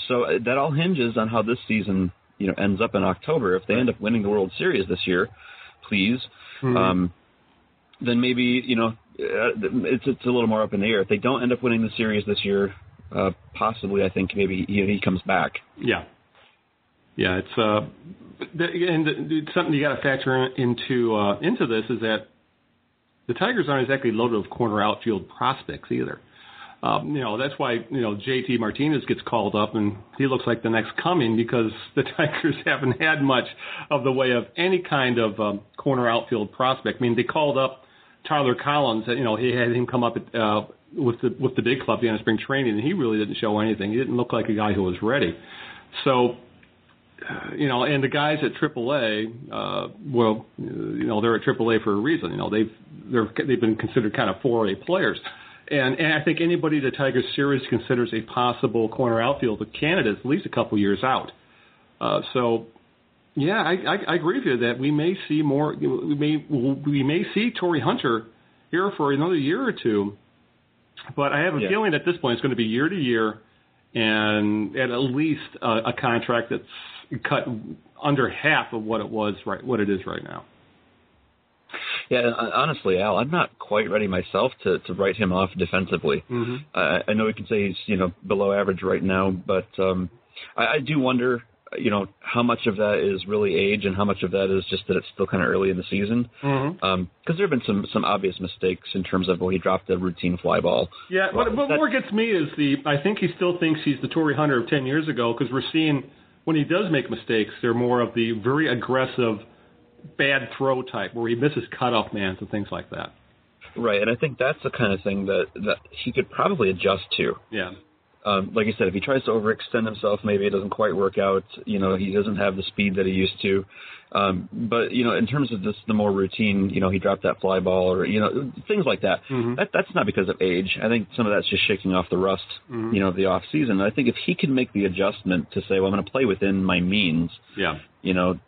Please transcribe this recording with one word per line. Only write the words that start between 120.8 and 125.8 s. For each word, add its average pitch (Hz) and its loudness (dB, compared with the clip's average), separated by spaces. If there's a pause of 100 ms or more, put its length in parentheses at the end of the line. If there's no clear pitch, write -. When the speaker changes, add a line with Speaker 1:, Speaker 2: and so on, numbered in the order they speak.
Speaker 1:
work 95 0
out. 98 2 (200)
You 104 -2
know, 95 2
he 95 -2
doesn't 104 0
have 98 0
the 95 -4
speed 101 -2
that 95 2
he 95 0
used 95 0
to. 98 2 (480)
Um, 92 0
but, 117 0
you 120 2
know, 113 2
in 110 2
terms 127 0
of 98 -6
this, 104 -2 (140)